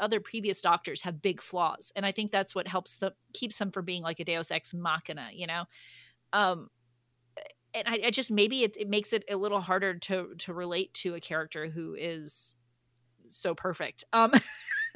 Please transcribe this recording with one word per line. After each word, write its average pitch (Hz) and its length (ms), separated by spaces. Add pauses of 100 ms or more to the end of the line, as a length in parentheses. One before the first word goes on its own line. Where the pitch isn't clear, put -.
other 214 180
previous 208 420
Doctors 175 400
have 170 180
big 185 220
flaws, - 520
and 196 120
I 196 40
think 208 220
that's 196 220
what 180 120
helps 180 300
the, 196 160 (220)
keeps 220 240
them 196 120
from 185 140
being, 180 180
like, 165 180
a 170 40
Deus 165 260
Ex 160 220
Machina, 160 640
you 170 120
know? 170 180 (680)
Um, 185 380 (1040)
and 226 120
I, 226 200
I 247 40
just, 247 220
maybe 220 320
it, 208 140
it 208 100
makes 208 240
it 220 180
a 202 60
little 202 240
harder 185 380
to, 185 400
to 175 160
relate 175 400
to 175 200
a 170 60
character 160 480
who 160 260
is 160 600 (720)
so 175 260
perfect. 165 500 (100)
Um, 226 220
<laughs> - 60 (540)